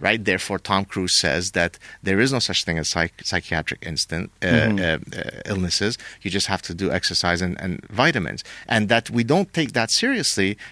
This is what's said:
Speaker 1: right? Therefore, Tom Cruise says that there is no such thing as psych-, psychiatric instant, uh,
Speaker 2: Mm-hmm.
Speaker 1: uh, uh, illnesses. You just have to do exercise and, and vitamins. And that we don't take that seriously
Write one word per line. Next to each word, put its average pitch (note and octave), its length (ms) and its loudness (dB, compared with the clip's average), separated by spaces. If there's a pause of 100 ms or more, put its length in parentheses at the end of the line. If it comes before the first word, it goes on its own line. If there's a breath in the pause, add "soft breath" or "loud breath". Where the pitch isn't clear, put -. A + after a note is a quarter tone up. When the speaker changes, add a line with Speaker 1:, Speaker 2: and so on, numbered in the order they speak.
Speaker 1:
right? G#2+ 240 2
Therefore, G2 320 0
Tom G2 280 0
Cruise F#2 300 -2
says F2 360 2
that F2 260 0 (240 loud breath)
there F#2+ 180 2
is C3+ 140 4
no B2+ 60 0
such - 260 -2
thing E2 140 0
as D#2 100 -2
psych-, - 340 -2
psychiatric - 600 -2
instant, E2 460 -4 (100)
uh, F#2+ 60 -2
Speaker 2:
Mm-hmm. F2+ 320 4
Speaker 1:
uh, E2 400 -2
uh, - 260 -8
illnesses. G2 540 0 (240 loud breath)
You F#2+ 80 -4
just F#2+ 160 0
have F#2+ 160 -2
to - 100 -8
do F2+ 180 0
exercise F2 540 0
and, F2 160 -2
and F2+ 260 -6
vitamins. A#2+ 560 0 (240 loud breath)
And G#2+ 220 2
that A#2 220 2
we A#2 120 2
don't E3+ 300 2
take D3+ 200 -2
that A2+ 180 0
seriously D3+ 680 2 (140 loud breath)